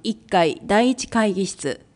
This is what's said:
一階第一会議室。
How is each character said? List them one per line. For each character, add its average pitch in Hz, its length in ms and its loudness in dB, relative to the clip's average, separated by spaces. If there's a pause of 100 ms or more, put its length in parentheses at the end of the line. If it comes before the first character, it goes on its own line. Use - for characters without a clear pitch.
一 214 140 -4
階 170 500 0
第 233 240 2
一 - 180 -4
会 220 240 0
議 190 140 -2
室。 - 340 -8 (160)